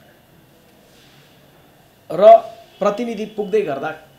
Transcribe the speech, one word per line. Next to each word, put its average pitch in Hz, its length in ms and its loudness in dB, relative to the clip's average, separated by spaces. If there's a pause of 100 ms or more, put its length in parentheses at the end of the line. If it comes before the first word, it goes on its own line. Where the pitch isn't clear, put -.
(2000)
र 160 140 0 (560)
प्रतिनिधि 214 460 -6 (100)
पुग्दै 202 260 -4
गर्दा 156 300 -8 (280)